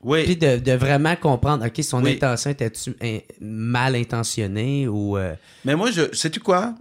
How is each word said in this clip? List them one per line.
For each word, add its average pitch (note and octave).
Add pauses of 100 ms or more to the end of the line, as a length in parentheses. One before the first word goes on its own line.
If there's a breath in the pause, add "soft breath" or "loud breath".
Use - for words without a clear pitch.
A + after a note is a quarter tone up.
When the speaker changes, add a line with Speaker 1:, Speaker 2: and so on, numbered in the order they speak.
Speaker 1:
Oui. D#3
Speaker 2:
Puis F3+
de, D3
de B2+
vraiment C#3+
comprendre, C#3
ok, A#2
son B2
Speaker 1:
Oui. D3
Speaker 2:
intention C3
était-tu B2
in-, A2 (240)
mal A#2+
intentionnée A#2
ou, G2+
euh, F#2 (320 loud breath)
Speaker 1:
Mais C#3
moi, G#3
je, E3
sais-tu D#3+
quoi ? G3+